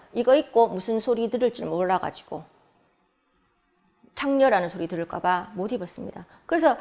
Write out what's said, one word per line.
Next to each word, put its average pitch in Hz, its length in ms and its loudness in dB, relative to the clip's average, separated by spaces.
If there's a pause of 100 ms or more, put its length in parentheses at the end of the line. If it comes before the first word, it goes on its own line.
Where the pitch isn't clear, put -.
(120)
이거 233 240 4
입고 233 320 4
무슨 220 320 -4
소리 233 280 -2
들을 240 240 0
줄 233 140 -10
몰라가지고, 165 760 -4 (1700)
창녀라는 269 540 2
소리 170 180 -6
들을까봐 175 680 -4
못 208 180 -6
입었습니다. 180 520 -6 (220)
그래서 311 340 4